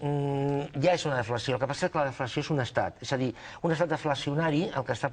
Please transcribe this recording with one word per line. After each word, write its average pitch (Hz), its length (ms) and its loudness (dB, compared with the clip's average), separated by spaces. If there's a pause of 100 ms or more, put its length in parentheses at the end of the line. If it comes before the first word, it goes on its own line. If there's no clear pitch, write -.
mm, 143 840 0
ja 175 140 8
és - 100 -4
una 139 140 0
deflació. 120 340 0
El 120 60 0
que 135 80 0
passa 143 180 -2
és - 60 0
que 160 80 2
la 139 80 2
deflació 131 340 -4
és - 80 -6
un 147 80 2
estat. 110 460 0
És - 100 -2
a - 60 2
dir, 127 80 0 (340)
un 170 80 2
estat 160 220 2
deflacionari 151 720 0
el 135 160 -2
que 131 80 -2
està 127 220 -2